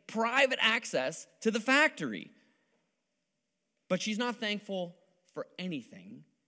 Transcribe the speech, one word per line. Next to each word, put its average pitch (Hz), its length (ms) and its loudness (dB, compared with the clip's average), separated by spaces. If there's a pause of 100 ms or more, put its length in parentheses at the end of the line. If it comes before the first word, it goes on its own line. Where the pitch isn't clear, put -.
private 240 540 2
access 165 680 0 (140)
to 220 100 2
the 220 100 0
factory. 254 680 2 (1600)
But 185 140 0
she's 214 160 -4
not 240 180 -2
thankful 202 600 -6 (340)
for - 140 -10 (120)
anything 131 680 -10 (240)